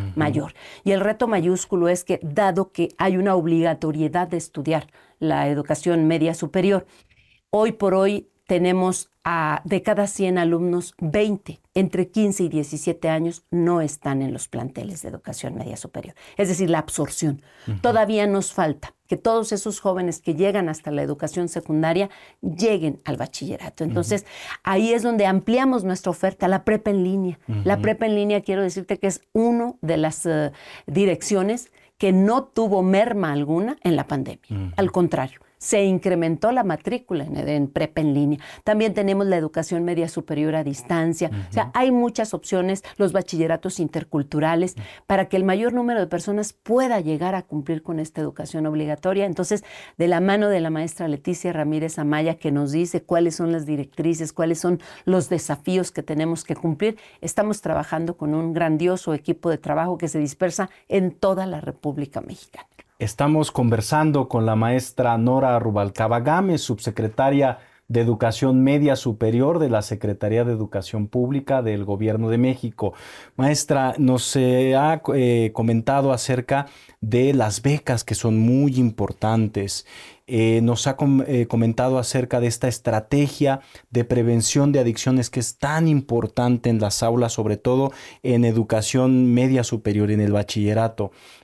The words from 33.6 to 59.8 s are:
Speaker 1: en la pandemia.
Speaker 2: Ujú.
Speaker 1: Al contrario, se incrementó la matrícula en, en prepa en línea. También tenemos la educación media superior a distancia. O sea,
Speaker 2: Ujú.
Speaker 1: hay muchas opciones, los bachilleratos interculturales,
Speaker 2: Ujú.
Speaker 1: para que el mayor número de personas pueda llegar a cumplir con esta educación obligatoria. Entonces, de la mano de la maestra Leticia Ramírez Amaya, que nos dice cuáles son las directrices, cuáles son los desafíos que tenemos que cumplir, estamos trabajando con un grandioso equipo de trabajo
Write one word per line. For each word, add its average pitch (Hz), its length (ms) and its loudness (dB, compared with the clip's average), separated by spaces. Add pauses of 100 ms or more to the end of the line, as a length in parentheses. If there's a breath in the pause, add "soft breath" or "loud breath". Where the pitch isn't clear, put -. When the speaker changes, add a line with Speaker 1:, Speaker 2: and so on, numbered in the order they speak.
Speaker 1:
en 170 140 2
la 135 100 -2
pandemia. - 340 -6 (100)
Speaker 2:
Ujú. 95 260 -6
Speaker 1:
Al 190 160 0
contrario, 156 480 -2 (160)
se 202 260 0
incrementó 180 720 0
la 254 100 0
matrícula 170 640 -4
en, 156 120 -8 (120)
en 143 200 0
prepa 156 340 -4
en 147 100 2
línea. 143 260 2 (260 loud breath)
También 214 280 0
tenemos 196 340 0
la 185 120 2
educación 165 440 -2
media 170 280 -2
superior 156 460 -2
a 156 60 0
distancia. 160 680 -2 (180)
O 92 60 -20
sea, 220 100 0
Speaker 2:
Ujú. - 80 -10
Speaker 1:
hay 262 180 2
muchas 240 440 0
opciones, 185 500 -2 (140 loud breath)
los 190 140 2
bachilleratos 165 680 -2
interculturales, 156 920 -2
Speaker 2:
Ujú. 107 100 -12 (220 loud breath)
Speaker 1:
para 190 240 0
que - 80 2
el 190 60 2
mayor 208 280 0
número 240 280 0
de 180 60 0
personas 202 460 -4
pueda 240 480 0
llegar 160 340 -2
a 180 60 -4
cumplir 156 420 -6
con 165 160 -6
esta 156 220 -8
educación 151 460 -6
obligatoria. 151 580 -2
Entonces, 190 400 -4 (320 loud breath)
de 170 100 0
la 170 140 2
mano 208 300 2
de 185 100 2
la 160 80 -2
maestra 160 400 -6
Leticia 165 460 -4
Ramírez 156 440 -2
Amaya, 151 360 0
que 147 180 -4
nos 143 200 0
dice 170 300 -2
cuáles 170 340 0
son 170 140 -2
las 160 140 -2
directrices, 156 720 -4
cuáles 165 240 0
son 175 240 0 (240 loud breath)
los 180 240 2
desafíos 175 600 -2
que 147 100 -8
tenemos 160 420 -4
que - 120 -6
cumplir, 202 420 -2 (240 loud breath)
estamos 214 400 -2
trabajando 160 560 -4
con 151 160 -2
un 165 180 -2
grandioso 165 600 0
equipo 165 340 -4
de 156 80 2
trabajo 165 400 -2